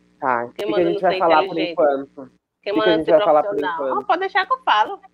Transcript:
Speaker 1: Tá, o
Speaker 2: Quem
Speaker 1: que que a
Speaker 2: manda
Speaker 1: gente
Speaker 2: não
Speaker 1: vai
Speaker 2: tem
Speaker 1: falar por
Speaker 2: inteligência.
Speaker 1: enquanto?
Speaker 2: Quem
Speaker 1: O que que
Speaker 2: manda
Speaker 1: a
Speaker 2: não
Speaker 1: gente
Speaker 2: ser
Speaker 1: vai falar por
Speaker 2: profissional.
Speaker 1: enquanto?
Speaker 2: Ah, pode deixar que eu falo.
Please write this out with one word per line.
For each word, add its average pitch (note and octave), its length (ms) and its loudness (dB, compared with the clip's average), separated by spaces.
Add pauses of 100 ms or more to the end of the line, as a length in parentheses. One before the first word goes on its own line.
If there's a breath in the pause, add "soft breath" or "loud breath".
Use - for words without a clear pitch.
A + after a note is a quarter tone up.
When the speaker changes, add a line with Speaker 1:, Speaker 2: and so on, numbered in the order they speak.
(200)
Speaker 1:
Tá, B2 260 -2
o B2 80 -14
Speaker 2:
Quem - 0 -
Speaker 1:
que G3+ 100 -12
que - 20 -
a - 60 -4
Speaker 2:
manda G3 120 0
Speaker 1:
gente E3+ 120 0
Speaker 2:
não - 60 -6
Speaker 1:
vai F#3 100 2
Speaker 2:
tem F#3 80 -2
Speaker 1:
falar E3 180 4
por D#3 80 4
Speaker 2:
inteligência. E3 280 -4
Speaker 1:
enquanto? C#3+ 420 -2
Speaker 2:
Quem C3+ 100 -18
Speaker 1:
O B2 40 -20 (320)
que - 100 -8
que G#3 60 -2
Speaker 2:
manda G#3+ 60 0
Speaker 1:
a F3+ 80 4
Speaker 2:
não D#3 60 2
Speaker 1:
gente D#3+ 80 -4
Speaker 2:
ser - 60 0
Speaker 1:
vai D#3 140 6
falar D3+ 180 4
por - 60 -6
Speaker 2:
profissional. D#3+ 380 -4
Speaker 1:
enquanto? G4 160 -4
Speaker 2:
Ah, - 40 -20
pode F4 120 0
deixar F#4+ 260 -2
que C5 80 -4
eu C5 100 -4
falo. A#3+ 360 0 (140)